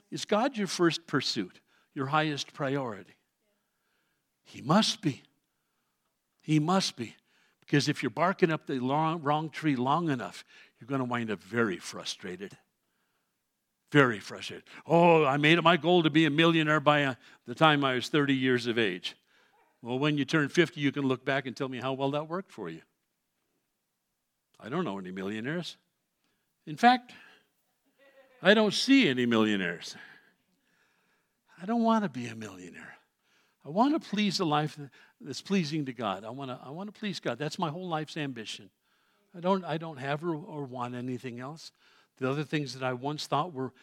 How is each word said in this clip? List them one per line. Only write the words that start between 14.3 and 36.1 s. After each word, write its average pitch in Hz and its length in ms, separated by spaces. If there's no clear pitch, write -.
"Oh, 165 400
I 135 100
made 151 220
it 170 60
my 165 120
goal 170 280
to 156 60
be 156 140
a 156 60
millionaire 156 500
by, 147 240
uh, 135 120
the 120 100
time 147 280
I 131 120
was 120 120
thirty 143 280
years 127 320
of 117 120
age." 92 380
Well, 123 160
when 151 180
you 139 80
turn 147 240
fifty, 156 320
you 139 100
can 139 160
look 131 160
back 135 220
and 123 100
tell 135 140
me 131 80
how 127 160
well 139 180
that 147 160
worked 180 240
for 98 160
you. 80 140
I 104 100
don't 170 140
know 101 140
any 92 140
millionaires. 110 640
In 151 100
fact, 247 380
I 190 140
don't 214 180
see 262 340
any 127 200
millionaires. 104 680
I 185 60
don't 233 160
wanna 220 260
be 123 180
a 113 80
millionaire. 90 640
I 139 60
wanna 247 300
please 202 400
a 190 60
life 151 340
that's 160 200
pleasing 160 440
to 131 80
God. 104 320